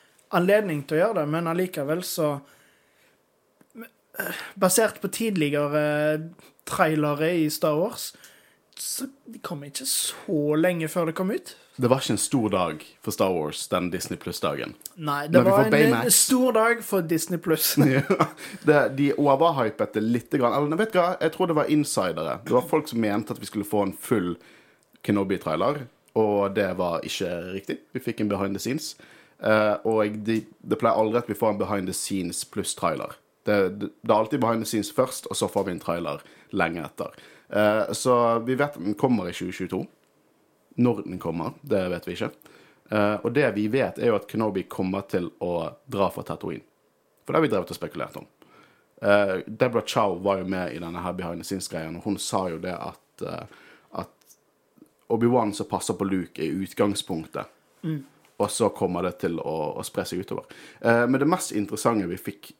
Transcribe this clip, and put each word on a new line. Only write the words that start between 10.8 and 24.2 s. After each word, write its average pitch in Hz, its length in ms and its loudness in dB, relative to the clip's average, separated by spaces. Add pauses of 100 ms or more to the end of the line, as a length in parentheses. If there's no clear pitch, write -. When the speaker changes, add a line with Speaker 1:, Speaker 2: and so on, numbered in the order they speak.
Speaker 1:
før 175 220 0
det 160 40 -4
kom 190 160 -2
ut. - 240 -6 (200)
Speaker 2:
Det 123 140 4
var 131 140 8
ikke 123 100 0
en 98 80 -2
stor 113 280 0
dag 87 340 0 (180)
for 110 100 -6
Star 98 220 2
Wars, 78 340 -4
den 90 220 0
Disney 87 280 -6
Plus-dagen. 73 580 -6 (200)
Speaker 1:
Nei, 147 300 -4
det 160 80 -6
Speaker 2:
Men 175 100 8
vi - 60 4
Speaker 1:
var 196 80 6
Speaker 2:
får - 80 6
Speaker 1:
en 220 60 2
Speaker 2:
Baymax. 127 440 4
Speaker 1:
stor 254 380 4
dag 226 300 2
for 190 180 0
Disney 165 380 -2
Plus. 160 380 0
Speaker 2:
<laughs> - 0 -
Ja, 143 500 4 (380)
det, 135 300 6
de 143 180 2
overhypet 135 800 2
det 107 100 2
litt 120 280 0
grann. 120 220 2
Eller, 147 240 0
vet 220 160 0
du 185 60 4
hva? 175 200 2
Jeg 160 140 0
tror 185 160 0
det 165 80 2
var 147 160 2
insidere. 85 720 0
Det - 80 -2
var 123 160 6
folk 156 180 0
som 117 140 -2
mente 107 320 0
at - 80 -14
vi 101 80 -12
skulle 101 160 -4
få 104 220 0
en 95 60 -6
full 90 420 -2 (680)